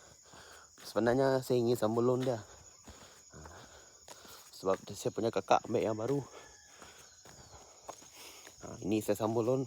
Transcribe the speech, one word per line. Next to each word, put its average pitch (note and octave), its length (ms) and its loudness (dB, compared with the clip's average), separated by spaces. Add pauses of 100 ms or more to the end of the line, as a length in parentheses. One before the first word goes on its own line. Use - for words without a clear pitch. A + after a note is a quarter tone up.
(800)
sebenarnya C3 640 2
saya B2 160 2
ingin A#2+ 160 4
sambung A2+ 240 2
loan B2+ 240 4
dia. A#2 160 -2 (960)
Ah, - 240 -16 (960)
sebab F#2+ 160 0 (240)
saya - 160 -2
punya A2 160 0
kakak - 400 2
ambil G#2+ 160 2
yang A2 80 0
baru. A#2 240 -2 (2500)
Ah, - 160 -12
ini G#2 240 0
saya G#2 160 0
sambung A2+ 240 2
loan, C3 220 2